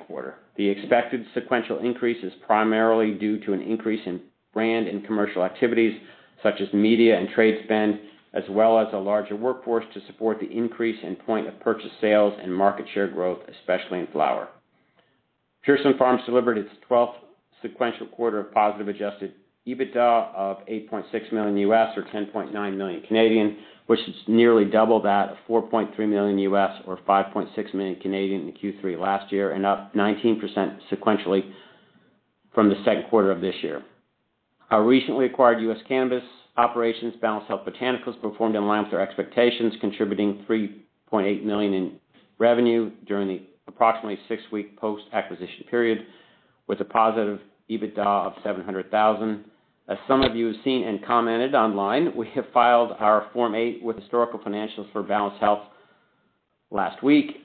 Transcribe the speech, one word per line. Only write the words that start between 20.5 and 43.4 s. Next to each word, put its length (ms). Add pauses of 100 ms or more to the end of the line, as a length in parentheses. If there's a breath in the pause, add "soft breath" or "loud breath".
eight 220
point 240
six 180
million 260
U 160
S, 220
or 160
ten 160
point 260
nine 240
million 300
Canadian, 480 (320 loud breath)
which 140
is 140 (120)
nearly 380
double 360
that 280
of 80 (100)
four 140
point 340
three 120
million 320
U 180
S, 140 (140)
or 220
five 240
point 240
six 180
million 280
Canadian 480
in 40
Q 280
three 160
last 340
year, 200
and 140
up 300
nineteen 460
percent 320 (180)
sequentially 600 (1000 loud breath)
from 140
the 160
second 260
quarter 220
of 80
this 220
year. 200 (920)
Our 140
recently 400
acquired 360
U 120
S 120
cannabis 380 (320)
operations, 640
Balanced 280
Health 180
Botanicals, 540
performed 340
in 100
line 200
with 80
our 80
expectations, 800
contributing 680
three 380 (220)
point 200
eight 180
million 280
in 260 (400 soft breath)
revenue 500 (160)
during 220
the 140 (260)